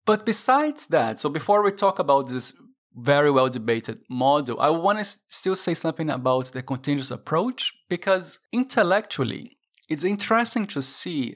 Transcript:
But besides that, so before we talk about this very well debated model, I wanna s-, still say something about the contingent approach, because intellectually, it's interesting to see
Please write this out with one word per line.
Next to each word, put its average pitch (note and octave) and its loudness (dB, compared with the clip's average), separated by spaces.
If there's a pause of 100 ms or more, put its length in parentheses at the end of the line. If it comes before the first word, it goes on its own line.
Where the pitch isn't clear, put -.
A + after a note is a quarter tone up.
But G#3 0
besides C#4+ 2
that, A#2+ 0
so - 0
before D#3 2
we G3 2
talk G3 0
about C#3 2
this B2+ -4 (400)
very C#3+ 2
well C3 4
debated A2+ -4 (100)
model, B2+ 0
I C#3 2
wanna F#3 0
s-, - -4 (100)
still - -2
say F3+ 0
something D#3+ -2
about C3 0
the B2+ -8
contingent C3+ -4
approach, F#3 -4 (140)
because F#3 -2 (120)
intellectually, G#3 0 (360)
it's D#3 -2
interesting G#3+ 0
to C#3+ -4
see C#3 0